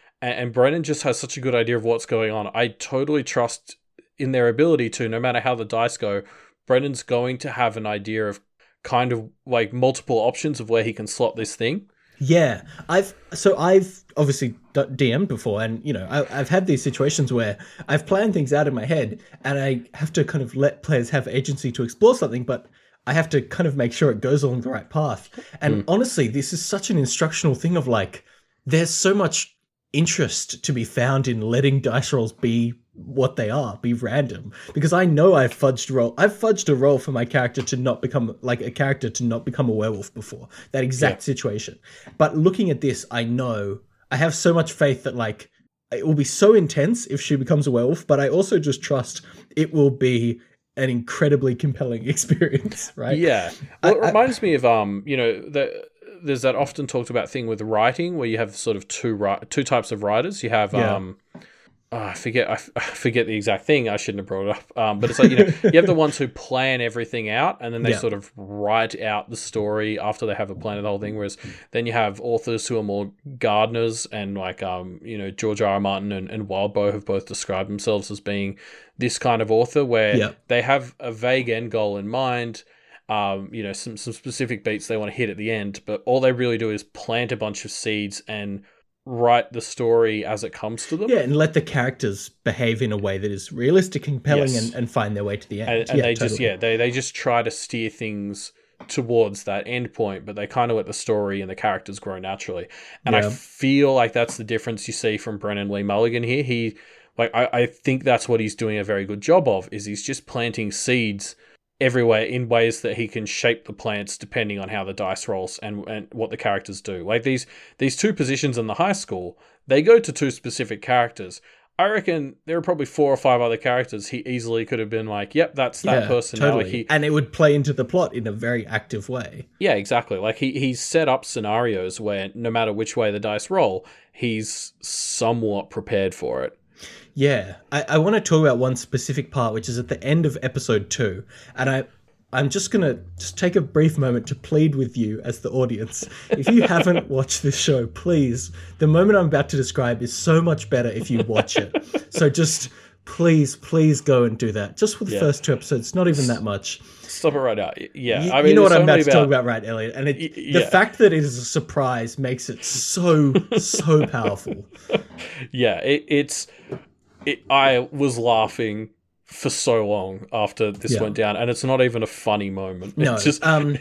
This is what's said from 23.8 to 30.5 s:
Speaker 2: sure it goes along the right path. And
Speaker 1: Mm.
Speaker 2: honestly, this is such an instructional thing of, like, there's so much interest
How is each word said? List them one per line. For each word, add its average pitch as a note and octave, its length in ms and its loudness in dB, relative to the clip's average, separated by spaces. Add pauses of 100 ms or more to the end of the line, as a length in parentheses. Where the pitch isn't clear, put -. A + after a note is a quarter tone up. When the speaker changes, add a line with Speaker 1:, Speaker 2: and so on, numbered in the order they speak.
Speaker 2:
sure C#3+ 180 2
it G#2 80 -2
goes C3 240 2
along B2 180 0
the B3 80 -6
right A#3 200 -8
path. D3+ 400 -4 (320)
And C#3+ 160 2
Speaker 1:
Mm. G2 100 -4
Speaker 2:
honestly, F#3 400 2
this C3+ 240 -4
is E3+ 120 -6
such - 260 -6
an F#3 80 2
instructional D3+ 580 0
thing E3+ 220 0
of, B2+ 100 -2
like, G#2+ 380 -2 (400)
there's D#3+ 240 2
so F#3 240 2
much F#3+ 420 -2 (380)
interest - 720 -2